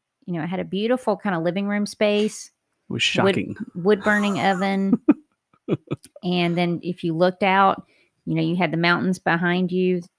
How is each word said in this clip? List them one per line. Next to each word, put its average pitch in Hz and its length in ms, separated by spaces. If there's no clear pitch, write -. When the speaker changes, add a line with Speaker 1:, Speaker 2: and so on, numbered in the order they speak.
Speaker 1:
you 180 80
know, 165 80
it 170 60
had 185 120
a 180 40
beautiful 214 520
kinda 190 240
living 175 280
room 208 180
space. 208 600
Speaker 2:
It - 40
was - 20
Speaker 1:
Wood, 113 80
Speaker 2:
shocking. - 540
Speaker 1:
wood 196 300
burning 208 340
oven. 196 680
Speaker 2:
<laughs> 311 60
Speaker 1:
And 175 320
then 175 260
if 180 220
you 165 100
looked 180 280
out, 190 440
you 165 100
know, 160 80
you 165 140
had 170 160
the 160 60
mountains 175 400
behind 175 520
you, 185 320